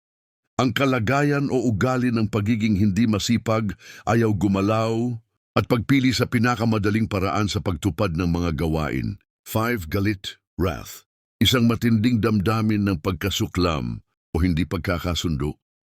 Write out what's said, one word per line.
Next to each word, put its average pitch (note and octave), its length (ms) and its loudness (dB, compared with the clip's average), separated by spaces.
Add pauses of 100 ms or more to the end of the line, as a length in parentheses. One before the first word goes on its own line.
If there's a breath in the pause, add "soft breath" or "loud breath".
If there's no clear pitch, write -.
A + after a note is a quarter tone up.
(600)
Ang B2 160 0
kalagayan C#3 720 0
o B2 160 0
ugali B2 480 0
ng A2 160 0
pagiging G#2+ 480 0
hindi G#2+ 320 2
masipag, G#2+ 640 0 (320 loud breath)
ayaw A#2 320 2
gumalaw, A2+ 800 0 (400)
at G#2 80 0
pagpili B2+ 480 2
sa A#2 160 0
pinakamadaling A2 800 2
paraan G2 400 0
sa - 160 -4
pagtupad F#2 480 -2
ng F2 160 0
mga E2+ 320 0
gawain. D#2 560 -2 (240)
Five, A2 480 -4
galit, G2+ 480 -4 (160)
wrath. D#2+ 560 -6 (320)
Isang A#2 240 4
matinding A#2 560 2
damdamin G#2+ 640 0
ng F#2+ 160 0
pagkasuklam F2 1040 -2
o - 320 -14
hindi E2+ 320 0
pagkakasundo E2 880 -4 (320)